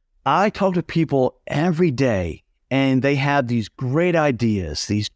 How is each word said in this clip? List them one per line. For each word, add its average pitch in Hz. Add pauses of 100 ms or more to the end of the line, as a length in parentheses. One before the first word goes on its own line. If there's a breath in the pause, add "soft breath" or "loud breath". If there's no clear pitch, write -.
(260)
I 175
talk 196
to 175
people 139
every 165
day, 110 (260)
and 135
they 139
have 139
these 117
great 160
ideas, 110
these 104